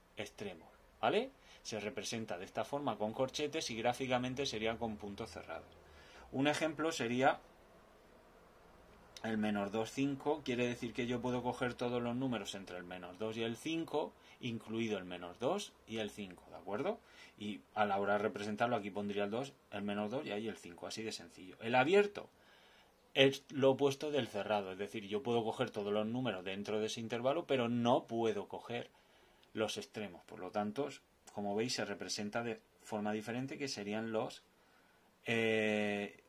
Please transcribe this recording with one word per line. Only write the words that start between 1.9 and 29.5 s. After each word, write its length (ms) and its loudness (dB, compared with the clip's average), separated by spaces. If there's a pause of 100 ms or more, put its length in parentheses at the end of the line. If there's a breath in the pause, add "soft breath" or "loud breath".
de 60 -8
esta 200 -4
forma 320 -2
con 160 0
corchetes 580 -2
y 60 -4
gráficamente 680 0
sería 300 0
con 200 -4
puntos 340 -8
cerrados. 380 -10 (640 loud breath)
Un 140 2
ejemplo 460 2
sería 480 4 (1800)
el 140 0
menos 340 2
dos, 180 0
cinco, 540 0
quiere 220 2
decir 260 -4
que 140 0
yo 140 0
puedo 220 0
coger 320 -2
todos 280 0
los 120 0
números 400 -2
entre 220 -10
el 80 -8
menos 340 -12
dos 180 -2
y 60 -2
el 140 0
cinco, 560 -2 (280 loud breath)
incluido 580 -2
el 60 -6
menos 360 -8
dos 320 -2 (160)
y 80 -6
el 140 -2
cinco, 400 -12
¿de 60 -14
acuerdo? 440 -2 (360 loud breath)
Y 240 -6 (140)
a 100 4
la 140 4
hora 160 4
de 60 4
representarlo, 560 2
aquí 140 -2
pondría 340 0
el 60 0
dos, 220 -2 (200)
el 100 -4
menos 280 0
dos 140 -2
y 60 -6
ahí 160 -2
el 100 -4
cinco, 300 -12
así 160 -6
de 80 -4
sencillo. 500 -12
El 140 0
abierto 540 6 (840 loud breath)
es 360 8
lo 220 8
opuesto 400 2
del 160 2
cerrado, 420 0
es 80 -8
decir, 300 -6
yo 140 0
puedo 200 2
coger 280 -2
todos 220 -2
los 140 2
números 380 -2
dentro 340 -2
de 80 2
ese 140 -4
intervalo, 440 0
pero 240 2
no 360 4
puedo 420 0
coger 420 -8 (640 soft breath)